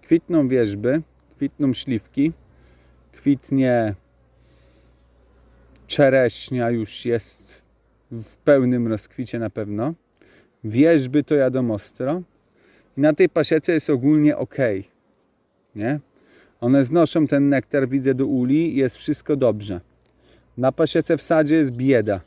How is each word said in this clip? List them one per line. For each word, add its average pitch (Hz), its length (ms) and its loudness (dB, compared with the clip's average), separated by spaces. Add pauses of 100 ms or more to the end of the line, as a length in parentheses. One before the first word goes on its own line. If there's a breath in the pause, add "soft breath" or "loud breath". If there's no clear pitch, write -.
Kwitną 165 460 0
wierzby, 120 540 0 (340)
kwitną 139 360 -4
śliwki, 139 600 -4 (800 soft breath)
kwitnie 127 800 0 (1900 soft breath)
czereśnia, 127 840 0
już 113 360 -6
jest - 560 -6 (480)
w 117 260 -16
pełnym 127 500 2
rozkwicie 110 520 -6
na 113 120 -6
pewno. 107 440 -6 (680 soft breath)
Wierzby 135 580 2
to 151 120 -2
jadą 127 360 0
ostro. 131 520 -6 (760 soft breath)
I 135 40 -4
na 151 120 4
tej 180 160 4
pasiece 156 440 0
jest 160 180 -2
ogólnie 147 460 2
ok, - 200 -8 (1160)
nie? 139 260 -4 (600 soft breath)
One 131 240 4
znoszą 156 420 2
ten 139 220 2
nektar, 135 400 0
widzę, 135 260 0
do 131 120 0
uli, 139 500 0
jest 131 200 0
wszystko - 400 -4
dobrze. 107 440 -2 (760 soft breath)
Na 127 160 0
pasiece 160 440 0
w - 60 -8
sadzie 160 340 2
jest 139 160 2
bieda. 117 540 0